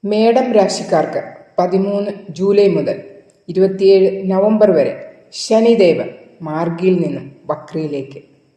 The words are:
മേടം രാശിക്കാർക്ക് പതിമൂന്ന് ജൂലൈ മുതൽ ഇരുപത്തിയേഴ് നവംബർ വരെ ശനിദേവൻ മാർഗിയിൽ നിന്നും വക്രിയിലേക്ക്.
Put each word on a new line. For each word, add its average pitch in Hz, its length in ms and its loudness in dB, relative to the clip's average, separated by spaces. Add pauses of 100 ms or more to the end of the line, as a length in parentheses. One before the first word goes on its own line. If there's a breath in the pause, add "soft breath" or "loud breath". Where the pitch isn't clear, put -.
മേടം 233 440 2 (100)
രാശിക്കാർക്ക് 180 640 0 (360)
പതിമൂന്ന് 196 540 -2 (260)
ജൂലൈ 202 280 2 (100)
മുതൽ 135 220 -4 (520)
ഇരുപത്തിയേഴ് 190 600 2 (220)
നവംബർ 208 460 2
വരെ 127 160 0 (480)
ശനിദേവൻ 220 680 2 (380)
മാർഗിയിൽ 170 560 -2
നിന്നും 139 220 -8 (240)
വക്രിയിലേക്ക്. 147 720 -8 (380)